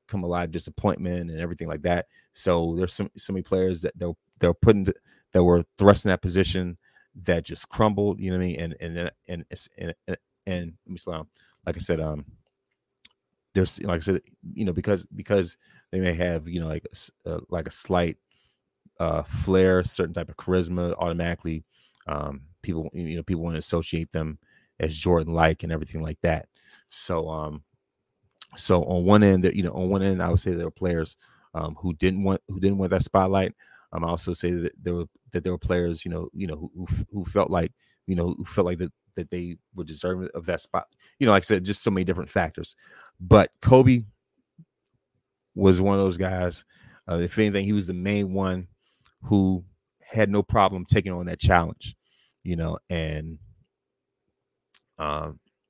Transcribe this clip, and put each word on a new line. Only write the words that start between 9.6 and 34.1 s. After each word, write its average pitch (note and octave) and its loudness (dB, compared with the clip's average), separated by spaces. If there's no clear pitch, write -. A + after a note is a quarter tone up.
and, F2 -10
and, F#2 -6
and F2 -6
let - -16
me F2+ -12
slow F2 -10
down. D#2+ -10
Like E2+ -6
I - -10
said, E2 -2
um, D2+ -6
there's, - 0
like E2+ -2
I - -2
said, F2+ 0
you A2 -4
know, F2+ -2
because, F2+ -2
because F#2 -2
they F#2 -4
may F2+ 0
have, E2+ -2
you E2+ -4
know, E2 -4
like D#2 -6
a - -14
s-, - -14
uh, E2+ -6
like E2+ -6
a - -10
slight, F2 0
uh, D#2 -2
flair, F#2 4
certain F2 -4
type E2+ -8
of - -18
charisma, F2 -2
automatically, E2+ -4
um, D2 -6
people, D#2+ -6
you E2 -8
know, E2 -8
people E2 -4
wanna E2 -4
associate E2 -4
them D#2 -6
as D#2 -4
Jordan-like E2 2
and E2 -6
everything D#2+ -6
like D#2 -8
that. D#2+ -2
So, D#2+ -6
um, D2+ -8
so F2 4
on F2 2
one G#2 8
end, F#2+ 6
that, F#2 4
you F#2+ 0
know, E2+ -2
on F2+ -4
one F#2+ 2
end, F#2+ 2
I F2 0
would F#2+ 4
say F#2+ -2
there E2+ -4
were D#2+ -8
players, E2+ -2
um, D#2 -6
who F2+ -4
didn't F#2+ 0
want, F#2+ 0
who F#2 -10
didn't G2 2
want F#2 0
that F#2 2
spotlight. F#2+ 2
Um, E2+ -4
I E2+ -2
also F2 -4